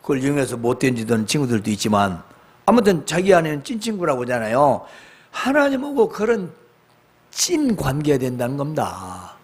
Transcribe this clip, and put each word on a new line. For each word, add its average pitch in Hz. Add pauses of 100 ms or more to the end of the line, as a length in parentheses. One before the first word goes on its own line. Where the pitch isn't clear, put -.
그걸 135
이용해서 135
못된 120
짓 113
하는 110
친구들도 120
있지만, 101 (440)
아무튼 196
자기 185
안에는 156
찐 226
친구라고 175
하잖아요. 120 (460)
하나님하고 277
그런 208 (800)
찐 294
관계가 143
된다는 127
겁니다. 95